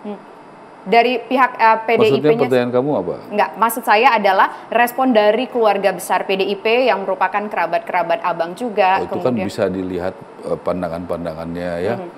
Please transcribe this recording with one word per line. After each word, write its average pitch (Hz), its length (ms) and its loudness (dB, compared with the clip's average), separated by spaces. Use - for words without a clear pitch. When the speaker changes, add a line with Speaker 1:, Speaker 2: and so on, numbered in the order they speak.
Speaker 1:
Hmm. 208 160 -12
Dari 233 320 4
pihak, 254 400 2
eh, 220 240 6
P - 60 -6
D - 0 -
I - 0 -
P-nya? 226 80 6
Speaker 2:
Maksudnya 151 400 4
pertanyaan 123 240 2
kamu 127 240 2
apa? 87 200 -2
Speaker 1:
Enggak, 202 320 0
maksud 233 240 0
saya 226 320 4
adalah 202 320 4
respon 240 400 2
dari 220 400 2
keluarga 202 400 2
besar 185 320 -2
P 190 160 -2
D 190 80 0
I 202 80 -2
P 240 320 0
yang 196 160 0
merupakan 190 400 -2
kerabat-kerabat 170 800 -4
Abang 170 320 -4
juga, 190 480 0
Speaker 2:
Oh, 180 40 -8
itu - 120 -6
kan 127 160 -2
Speaker 1:
kemudian 98 160 -4
Speaker 2:
bisa 110 160 -2
dilihat, 92 480 -4
eh, 85 80 -2
pandangan-pandangannya, 85 1160 -6
ya. 113 160 -2
Speaker 1:
Mhm. 175 180 -12